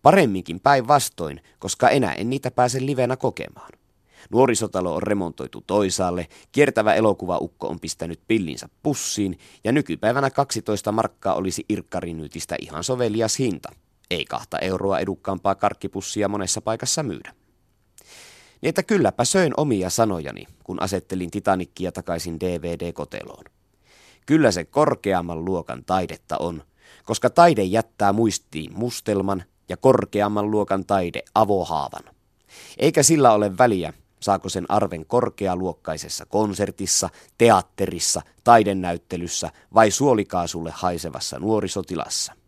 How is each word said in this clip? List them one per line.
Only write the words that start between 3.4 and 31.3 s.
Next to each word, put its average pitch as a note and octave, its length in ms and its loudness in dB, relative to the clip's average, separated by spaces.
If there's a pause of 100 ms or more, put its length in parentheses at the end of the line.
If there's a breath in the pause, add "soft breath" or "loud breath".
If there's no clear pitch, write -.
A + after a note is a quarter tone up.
Nuorisotalo G#2 680 2
on F2+ 80 -2
remontoitu F#2 640 -4
toisaalle, F2+ 600 0 (240 loud breath)
kiertävä A#2 420 4
elokuvaukko F#2 720 0
on E2+ 120 -8
pistänyt E2 480 -10
pillinsä F2+ 420 -2 (140)
pussiin G#2 560 -4 (240 soft breath)
ja A2 80 0
nykypäivänä C3 580 0
kaksitoista A2 640 -4
markkaa G#2 420 -2
olisi F#2 360 -4
irkkarinyytistä E2+ 920 -8
ihan D#2 240 -10
sovelias A2+ 560 -2
hinta. G#2+ 300 -2 (420)
Ei D#2+ 140 -4
kahta - 340 -8
euroa F#2+ 400 -2
edukkaampaa F#2+ 560 -4
karkkipussia G2+ 720 -4
monessa G2+ 340 -4
paikassa A#2 420 -4
myydä. F2+ 300 -10 (1300 loud breath)
Niin D3+ 80 -2
että E3 140 -2
kylläpä B2+ 420 2
söin F3+ 320 2
omia G#2+ 320 0
sanojani, D#2 580 -2 (160)
kun - 180 -8
asettelin F#2 500 -6
Titanickia F#2 600 -2
takaisin E2+ 480 -8
D F2 220 -4
V E2+ 180 -6
D-koteloon. - 640 -10 (840 soft breath)
Kyllä C#3+ 260 4
se F2 140 -4
korkeamman F#2 800 -2
luokan E2 400 -6
taidetta F2+ 520 -4
on, E2 260 -6 (420 soft breath)
koska A#2 240 -2
taide D#3+ 340 6
jättää G2+ 500 0
muistiin G2+ 600 -2
mustelman G2 680 -4 (260)
ja F2+ 80 -6
korkeamman G#2 760 2
luokan G2 340 0
taide F#2 360 -2 (140)